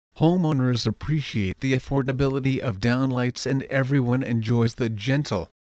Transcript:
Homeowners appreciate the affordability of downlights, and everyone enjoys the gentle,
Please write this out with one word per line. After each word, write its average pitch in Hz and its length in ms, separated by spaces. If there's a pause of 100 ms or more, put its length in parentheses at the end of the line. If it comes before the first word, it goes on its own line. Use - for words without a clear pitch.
(180)
Homeowners 151 680
appreciate 110 720
the 135 140
affordability 135 880
of 101 180
downlights, 123 720
and 135 140
everyone 131 580
enjoys 117 540
the 117 140
gentle, 110 600 (100)